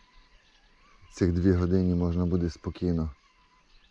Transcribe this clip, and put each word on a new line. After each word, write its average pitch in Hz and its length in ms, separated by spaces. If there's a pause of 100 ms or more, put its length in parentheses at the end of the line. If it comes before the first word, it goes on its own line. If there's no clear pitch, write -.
(1120)
Цих 87 200
дві 90 200
години 90 420
можна 87 320
буде 87 240
спокійно 82 600 (800)